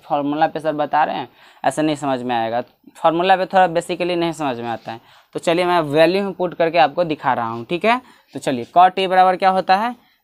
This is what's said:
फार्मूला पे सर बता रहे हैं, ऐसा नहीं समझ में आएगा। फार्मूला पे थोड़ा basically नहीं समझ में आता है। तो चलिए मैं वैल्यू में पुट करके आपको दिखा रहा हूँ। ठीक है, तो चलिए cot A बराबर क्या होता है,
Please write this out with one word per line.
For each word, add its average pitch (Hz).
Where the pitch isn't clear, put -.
फार्मूला 147
पे 156
सर 151
बता 147
रहे -
हैं, 117
ऐसा 135
नहीं 156
समझ 135
में 123
आएगा। 113
फार्मूला 175
पे 185
थोड़ा 185
basically 175
नहीं 170
समझ 139
में 117
आता 113
है। 117
तो -
चलिए 175
मैं 175
वैल्यू 165
में 196
पुट 180
करके 165
आपको 151
दिखा 143
रहा 117
हूँ। 117
ठीक 175
है, 240
तो 139
चलिए 127
cot 185
A 190
बराबर 185
क्या 190
होता 190
है, 233